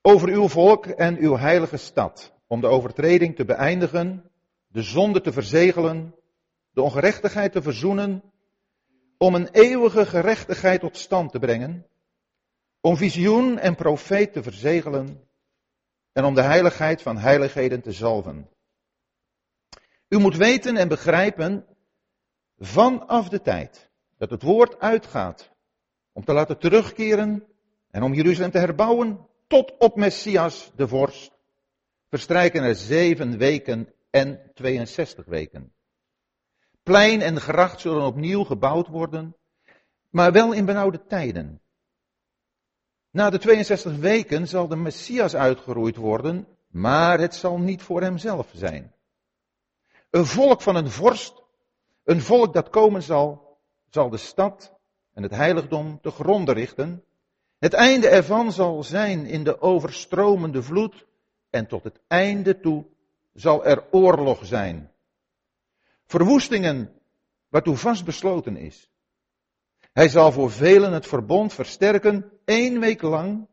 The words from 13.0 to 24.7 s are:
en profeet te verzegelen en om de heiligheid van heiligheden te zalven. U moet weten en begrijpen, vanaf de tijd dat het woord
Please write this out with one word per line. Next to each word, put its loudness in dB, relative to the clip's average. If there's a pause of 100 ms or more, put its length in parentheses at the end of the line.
en -2
profeet -2
te -8
verzegelen -6 (840)
en 0
om 2
de 4
heiligheid 2
van -6
heiligheden 0
te -12
zalven. -6 (1600)
U 2
moet 4
weten 2
en 0
begrijpen, -2 (920)
vanaf 0
de -6
tijd -6 (260)
dat -8
het -10
woord 2